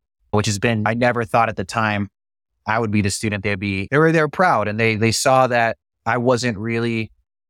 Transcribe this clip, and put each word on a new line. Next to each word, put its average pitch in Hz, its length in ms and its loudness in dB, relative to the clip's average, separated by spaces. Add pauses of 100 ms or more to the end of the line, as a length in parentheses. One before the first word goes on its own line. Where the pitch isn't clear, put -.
(320)
which 104 140 0
has 101 140 -2
been, 113 260 0
I 110 80 0
never 120 300 0
thought 113 240 2
at 110 80 -6
the 104 80 -4
time 104 460 -2 (560)
I 110 140 0
would 113 120 -2
be 104 100 2
the 98 80 0
student 104 340 -4
they'd 104 160 -2
be. 98 320 -4
They 139 60 2
were, 160 140 4
they 160 80 2
were 151 80 0
proud, 139 400 0
and 104 100 -4
they, 113 200 0
they 110 160 2
saw 131 340 4
that 117 300 0 (280)
I 117 120 0
wasn't 120 400 0
really 117 540 -4 (380)